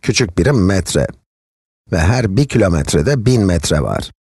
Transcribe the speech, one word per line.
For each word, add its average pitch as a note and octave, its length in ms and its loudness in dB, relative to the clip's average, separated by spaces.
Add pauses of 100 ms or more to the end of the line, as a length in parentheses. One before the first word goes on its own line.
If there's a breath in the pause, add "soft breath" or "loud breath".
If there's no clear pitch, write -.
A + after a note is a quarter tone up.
Küçük G#2 360 -2
birim G#2+ 260 2
metre. F2+ 420 0 (840)
Ve F2 60 -2
her G2+ 380 0
bir C#3 120 2
kilometrede F#2+ 800 0
bin B2 160 2
metre E2+ 380 0
var. G#1 300 -4 (120)